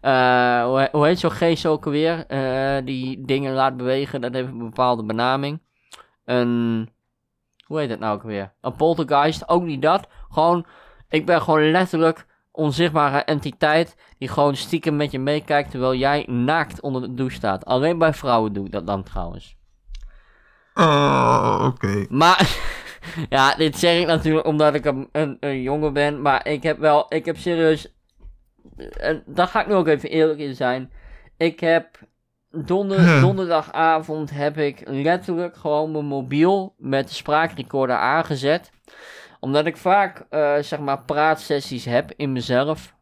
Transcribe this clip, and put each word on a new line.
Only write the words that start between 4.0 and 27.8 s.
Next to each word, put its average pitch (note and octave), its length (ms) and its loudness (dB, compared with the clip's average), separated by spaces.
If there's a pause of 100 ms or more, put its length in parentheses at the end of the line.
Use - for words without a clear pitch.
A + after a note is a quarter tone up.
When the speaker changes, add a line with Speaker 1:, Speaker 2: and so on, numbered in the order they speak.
Speaker 1:
dat A#2+ 120 -6
heeft B2+ 140 -4
een B2+ 100 -12
bepaalde A#2 460 0
benaming. C3 580 -2 (640)
Een, A#2+ 640 0 (760)
hoe D#3 140 -6
heet C#3 100 -4
dat A2 100 -6
nou G#2+ 160 -2
ook G2+ 60 -12
alweer? G2+ 400 -8
Een B2 140 -6
poltergeist, D3+ 760 0
ook F3 140 2
niet D3 180 -6
dat. F3 260 2 (220)
Gewoon, E3+ 360 2 (440)
ik D#3 160 0
ben E3+ 160 4
gewoon D#3 300 4
letterlijk E3 540 2 (260)
onzichtbare D3 720 0
entiteit D#3 720 0 (220)
die C3 100 -8
gewoon C#3+ 280 2
stiekem D#3 400 -2
met D3 160 -2
je C3+ 80 -6
meekijkt C#3+ 520 -2
terwijl C3 240 -2
jij C#3 340 0
naakt C#3 520 -2
onder C3 200 -6
de B2+ 120 -10
douche B2+ 220 -4
staat. F#2+ 300 -4
Alleen D3+ 320 0
bij D#3+ 160 4
vrouwen A2+ 400 0
doe G2 120 -6
ik F2 60 -12
dat F2+ 160 -6
dan G2 160 -4
trouwens. F2 540 -12 (1160)
Speaker 2:
Oh, C3+ 920 2 (100)
oké. G2+ 360 -2
Speaker 1:
Maar, D#3+ 480 4 (320)
<laughs> - 400 -10
ja, C3+ 260 4
dit D#3 220 0
zeg E3+ 220 4
ik F3 80 0
natuurlijk D#3 380 2
omdat D3+ 280 4
ik D3 120 -4
een, C#3 260 -2
een, D3 280 -2
een C#3 220 -4
jongen D3 320 -2
ben, D3 280 0
maar C#3 260 2
ik D3 160 -4
heb D#3 140 0
wel, D3+ 320 4
ik D#3+ 160 -2
heb E3 120 -4
serieus, E3 580 0 (1040)